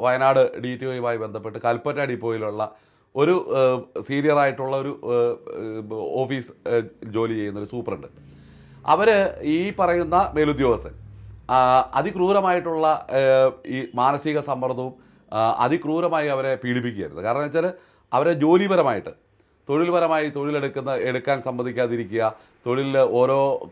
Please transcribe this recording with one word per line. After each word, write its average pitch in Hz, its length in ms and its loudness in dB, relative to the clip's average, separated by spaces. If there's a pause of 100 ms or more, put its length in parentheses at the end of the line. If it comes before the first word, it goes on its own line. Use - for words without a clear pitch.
വയനാട് 127 600 2
ഡി 123 160 -6
ടി 131 100 -8
ഒയുമായി 120 300 -4
ബന്ധപ്പെട്ട് 107 480 -10
കൽപ്പറ്റ 120 320 -2
ഡിപ്പോയിലുള്ള 110 800 -4 (420)
ഒരു, 156 180 4 (240)
ഏ, 127 420 0
സീനിയറായിട്ടുള്ള 139 760 0
ഒരു, 139 280 -6
ഏ, 120 120 0
ഏ, 110 1080 -4
ഓഫീസ്, 127 300 -6 (160)
ഏ, 117 120 2 (240)
ജോലി 110 300 -2
ചെയ്യുന്നൊരു 104 320 -6
സൂപ്രണ്ട്, 113 400 -8 (800)
അവർ 196 560 4
ഈ 175 360 0
പറയുന്ന 175 560 2
മേലുദ്യോഗസ്ഥൻ, 139 600 0 (560)
ആ, 127 440 4
അതിക്രൂരമായിട്ടുള്ള, 180 1160 2
ഏ, 135 100 2 (560)
ഈ 131 180 -6
മാനസിക 143 460 0
സമ്മർദ്ദവും, 127 640 -6 (260)
ആ, 107 60 -4 (200)
അതിക്രൂരമായി 156 760 0
അവരെ 135 200 -2 (100)
പീഡിപ്പിക്കുകയായിരുന്നു. 101 580 -4
കാരണം 120 220 0
എന്ന് - 20 -4
വെച്ചാൽ 165 260 -2 (400)
അവരെ 151 200 4
ജോലിപരമായിട്ട്, 156 800 2 (580)
തൊഴിൽപരമായി 160 600 2
തൊഴിലെടുക്കുന്ന, 139 680 -4
എടുക്കാൻ 127 480 -2
സമ്മതിക്കാതിരിക്കുക, 120 960 -4 (300)
തൊഴിലിൽ 135 320 0
ഓരോ 131 720 2